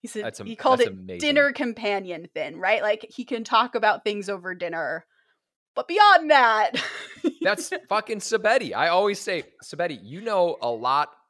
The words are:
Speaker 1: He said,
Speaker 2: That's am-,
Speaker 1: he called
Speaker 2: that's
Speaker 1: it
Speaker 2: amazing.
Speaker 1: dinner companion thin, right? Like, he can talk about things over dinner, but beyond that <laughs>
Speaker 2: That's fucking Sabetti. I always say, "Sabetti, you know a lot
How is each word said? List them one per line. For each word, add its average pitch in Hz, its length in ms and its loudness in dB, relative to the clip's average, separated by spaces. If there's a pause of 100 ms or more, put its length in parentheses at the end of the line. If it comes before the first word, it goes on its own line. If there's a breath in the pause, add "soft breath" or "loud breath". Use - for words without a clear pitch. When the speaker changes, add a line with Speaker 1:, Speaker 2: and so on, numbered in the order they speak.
Speaker 1:
He 233 60 -16
said, 214 160 -8
Speaker 2:
That's 113 160 -10
am-, 104 80 -12
Speaker 1:
he 226 80 -10
called 254 240 4
Speaker 2:
that's 233 120 4
Speaker 1:
it - 20 -12
Speaker 2:
amazing. 92 260 -12
Speaker 1:
dinner 285 320 2
companion 202 840 -6
thin, 156 240 -6
right? 196 240 2
Like, 214 260 -2
he 240 160 -12
can 226 180 -8
talk 226 320 2
about 214 280 2
things 208 260 -4
over 185 260 -8
dinner, 165 500 -6 (680)
but - 120 -4
beyond 359 420 6
that 233 480 6
<laughs> - 640 -8
Speaker 2:
That's 202 300 -2 (180)
fucking 214 300 -2
Sabetti. 220 540 0
I 147 160 2
always 196 300 2
say, 175 240 -6 (200)
"Sabetti, 165 380 -6
you 123 200 -14
know 190 400 0
a 120 80 -2
lot 127 400 0 (200)